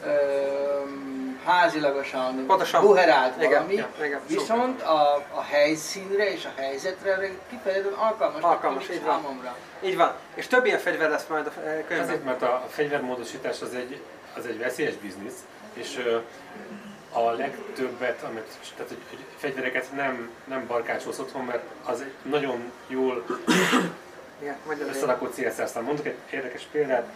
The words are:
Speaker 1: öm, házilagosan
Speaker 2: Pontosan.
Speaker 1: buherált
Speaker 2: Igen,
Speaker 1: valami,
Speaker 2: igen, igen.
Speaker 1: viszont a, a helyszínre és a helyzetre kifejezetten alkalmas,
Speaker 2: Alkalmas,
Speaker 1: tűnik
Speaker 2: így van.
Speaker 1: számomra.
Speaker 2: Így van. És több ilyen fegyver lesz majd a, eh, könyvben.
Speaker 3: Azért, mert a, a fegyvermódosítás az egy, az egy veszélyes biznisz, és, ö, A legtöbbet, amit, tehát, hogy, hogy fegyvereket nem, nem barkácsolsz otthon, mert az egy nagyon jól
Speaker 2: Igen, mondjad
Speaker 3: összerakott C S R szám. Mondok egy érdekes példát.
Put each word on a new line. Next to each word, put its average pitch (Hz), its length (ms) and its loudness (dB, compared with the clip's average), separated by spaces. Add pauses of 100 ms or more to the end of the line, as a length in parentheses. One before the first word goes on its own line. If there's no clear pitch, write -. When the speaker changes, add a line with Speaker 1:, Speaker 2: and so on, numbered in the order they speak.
Speaker 1:
öm, 139 1400 0
házilagosan 139 1000 2
Speaker 2:
Pontosan. - 340 6
Speaker 1:
buherált 185 560 8
Speaker 2:
Igen, 156 120 4
Speaker 1:
valami, 156 240 4
Speaker 2:
igen, 214 120 2 (180)
igen. 143 240 -2
Speaker 1:
viszont 233 540 0
a, 147 340 6 (180)
a 143 160 -4
helyszínre 185 840 2
és 160 120 -6
a - 160 -8
helyzetre 190 580 -2 (300)
kifejezetten 196 440 0
alkalmas, 180 500 0
Speaker 2:
Alkalmas, 160 420 4
Speaker 1:
tűnik 170 160 -4
Speaker 2:
így 147 60 -4
van. 151 160 4
Speaker 1:
számomra. 127 320 -8 (280)
Speaker 2:
Így 190 140 0
van. 170 140 6 (220)
És - 140 -8
több 247 180 6
ilyen 190 140 4
fegyver 156 300 2
lesz 151 200 0
majd 151 180 -2
a, - 200 -10
eh, 156 200 -2
könyvben. 165 200 0
Speaker 3:
Azért, 156 160 -2
mert 127 180 -2
a, 123 120 4
a 127 160 0
fegyvermódosítás 127 920 -2
az 120 120 -6
egy, 127 280 -6 (360)
az - 80 -8
egy 113 140 -6
veszélyes 127 360 0
biznisz, 98 440 -10 (340)
és, 120 320 -8
ö, 117 120 4 (920)
A 117 200 4
legtöbbet, 123 960 -4
amit, 110 180 -8 (280)
tehát, 127 160 -8
hogy, 117 60 -12 (120)
hogy - 100 -14 (180)
fegyvereket 127 480 -2 (100)
nem, 127 340 -2 (180)
nem 131 200 -4
barkácsolsz 120 520 -2
otthon, 131 260 -6
mert 123 180 -2 (220)
az 120 160 -2
egy 135 120 -10 (180)
nagyon 127 400 0 (160)
jól 131 380 0 (1160)
Speaker 2:
Igen, 143 140 -6 (100)
mondjad 147 240 -4
Speaker 3:
összerakott 131 440 0
C - 40 -10 (180)
S 127 80 -4
R 110 40 -2
szám. 117 160 -4
Mondok 143 220 -2
egy 139 100 -4 (140)
érdekes 131 420 -8
példát. 131 340 2 (100)